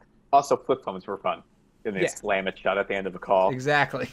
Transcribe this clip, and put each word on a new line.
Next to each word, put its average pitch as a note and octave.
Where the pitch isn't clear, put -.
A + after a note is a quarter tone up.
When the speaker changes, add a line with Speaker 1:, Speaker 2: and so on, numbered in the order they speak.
Speaker 1:
Also, C#3+
flip -
phones F#2+
were G2
fun. E2+
And G2+
they F#2
Speaker 2:
Yeah. F2
Speaker 1:
slam F#2+
it F#2
shut F#2+
at G2
the G2
end G2
of F2
the F2+
call. F#2+
Speaker 2:
Exactly. C3+